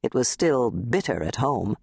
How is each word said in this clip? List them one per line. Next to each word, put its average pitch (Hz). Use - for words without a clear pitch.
It -
was 127
still 131
bitter 110
at 78
home. 117